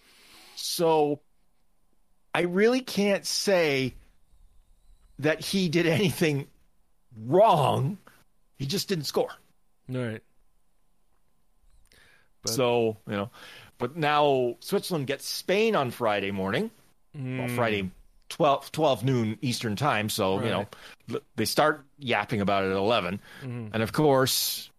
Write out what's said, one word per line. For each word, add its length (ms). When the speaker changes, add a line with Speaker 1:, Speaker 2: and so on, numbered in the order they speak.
Speaker 1:
So 640
I 100
really 400
can't 440
say 680
that 220
he 280
did 200
anything 580
wrong. 720
He 80
just 200
didn't 200
score. 260
Speaker 2:
Right. 340
But 100
Speaker 1:
So, 440
you 80
know, 140
but 180
now 640
Switzerland 480
gets 180
Spain 480
on 160
Friday 400
morning. 400
Well, 80
Speaker 2:
Mm. 80
Speaker 1:
Friday, 340
twelve, 420
twelve 340
noon 360
Eastern 360
time. 320
So, 320
you 100
know, 80
Speaker 2:
Right. 160
Speaker 1:
l-, 60
they 80
start 400
yapping 420
about 240
it 60
at 60
eleven. 420
Speaker 2:
Mm-hmm. 300
Speaker 1:
And, 100
of 100
course, 880